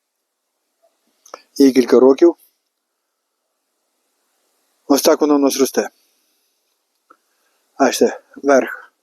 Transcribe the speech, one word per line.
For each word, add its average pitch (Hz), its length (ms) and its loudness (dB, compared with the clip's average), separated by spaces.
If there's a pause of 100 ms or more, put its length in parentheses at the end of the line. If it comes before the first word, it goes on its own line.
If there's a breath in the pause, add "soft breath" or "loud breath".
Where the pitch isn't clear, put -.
(1600 loud breath)
Їй 139 140 2
кілька 123 280 0
років. 135 360 2 (2500)
Ось 139 140 0
так 156 200 0
воно 147 140 0
у - 20 0
нас 135 220 -2
росте. 120 300 -4 (1900)
Бачите, 117 420 -2 (140)
верх. - 680 -4